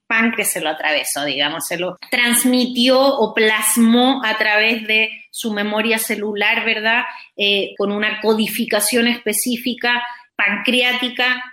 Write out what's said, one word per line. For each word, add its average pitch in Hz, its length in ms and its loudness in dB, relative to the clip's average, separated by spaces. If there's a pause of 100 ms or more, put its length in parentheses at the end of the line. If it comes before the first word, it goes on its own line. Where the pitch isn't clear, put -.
páncreas, 226 440 0
se 180 100 -4
lo 156 80 -2
atravesó, 151 540 -2
digamos, 147 440 -2
se 170 100 -6
lo 175 200 -6 (120)
transmitió 247 920 2
o 269 360 2
plasmó 233 920 4
a 214 140 0
través 214 480 2
de 220 220 2 (200)
su - 240 -6
memoria 214 460 0
celular, 214 640 -2
¿verdad? 226 380 0 (340)
Eh, 202 400 0
con 202 140 0
una 208 300 -2
codificación 220 840 0
específica 240 960 -2 (320)
pancreática 247 1160 0